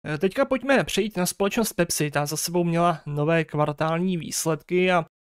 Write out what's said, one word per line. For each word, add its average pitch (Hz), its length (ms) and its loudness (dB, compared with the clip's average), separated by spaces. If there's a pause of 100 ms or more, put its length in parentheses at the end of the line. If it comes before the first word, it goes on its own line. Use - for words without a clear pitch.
(180)
Teďka 196 280 0
pojďme 262 380 2
přejít 208 340 -2
na 180 80 2
společnost 202 480 0
Pepsi, 160 380 0
ta 147 140 -2
za 147 120 -6
sebou 175 260 0
měla 170 420 2
nové 151 380 0
kvartální 160 760 -2
výsledky 170 720 -2
a 170 140 2 (280)